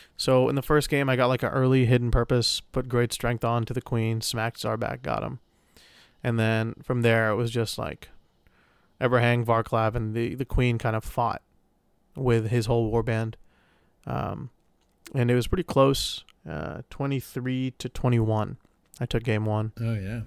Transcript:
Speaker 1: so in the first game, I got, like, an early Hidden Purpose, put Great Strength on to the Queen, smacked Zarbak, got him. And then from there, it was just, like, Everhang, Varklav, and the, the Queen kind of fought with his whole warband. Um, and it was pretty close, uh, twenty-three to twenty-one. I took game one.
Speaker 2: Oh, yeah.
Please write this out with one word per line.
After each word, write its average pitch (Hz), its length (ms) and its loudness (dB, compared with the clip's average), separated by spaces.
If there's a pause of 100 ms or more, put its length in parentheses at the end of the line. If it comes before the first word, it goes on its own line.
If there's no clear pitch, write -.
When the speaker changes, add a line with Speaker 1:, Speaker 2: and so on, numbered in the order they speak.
(160)
Speaker 1:
so 127 320 4
in 131 60 0
the 139 80 -2
first 151 260 2
game, 139 220 0
I 127 60 2
got, 123 100 4
like, 127 160 0
an 131 80 -2
early 131 360 4
Hidden 120 240 4
Purpose, 120 500 2
put 131 280 -6
Great 120 240 0
Strength 120 320 -4
on 117 220 0
to - 80 -8
the - 80 -4
Queen, 113 400 -2
smacked 113 400 -4
Zarbak, 113 400 -4
got 110 200 -4
him. - 180 -8 (800)
And 117 160 -2
then 110 440 0
from 123 200 -2
there, 113 280 4
it 104 40 2
was 113 160 -2
just, 113 260 -2
like, - 320 -8 (920)
Everhang, 120 440 4
Varklav, 113 500 2
and 110 200 -2
the, 117 220 -2
the 135 100 -4
Queen 123 320 2
kind 110 180 -2
of 107 80 -4
fought - 380 -2 (720)
with 117 320 2
his 117 180 2
whole 117 260 2
warband. 113 420 0 (720)
Um, - 440 -6 (640)
and 120 160 2
it 123 40 4
was 123 120 2
pretty 185 160 0
close, - 640 2 (240)
uh, - 420 -8
twenty-three 131 880 -4
to - 100 -10
twenty-one. 110 680 0 (440)
I 123 60 -4
took 117 180 -2
game 110 200 0
one. 107 360 -2
Speaker 2:
Oh, 113 140 -2
yeah. 104 320 -6